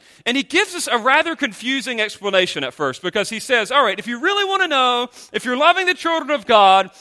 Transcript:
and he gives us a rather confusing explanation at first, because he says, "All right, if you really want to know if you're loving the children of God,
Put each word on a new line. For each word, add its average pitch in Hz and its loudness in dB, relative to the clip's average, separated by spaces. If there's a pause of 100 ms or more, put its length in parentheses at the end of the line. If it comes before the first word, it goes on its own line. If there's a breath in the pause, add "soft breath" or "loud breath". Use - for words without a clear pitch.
(260 loud breath)
and 240 0
he 277 0
gives 359 -2
us 349 -8
a 240 0
rather 294 2
confusing 240 -6
explanation 190 -2
at 127 -6
first, 135 -4
because 180 -4
he 220 -8
says, 233 -2
"All 277 2
right, 196 -2
if 196 -12
you 240 -8
really 403 0
want 381 -2
to 359 0
know 247 0 (220 loud breath)
if 214 -6
you're 247 -2
loving 349 4
the 359 2
children 320 -4
of 269 -2
God, 190 6 (120)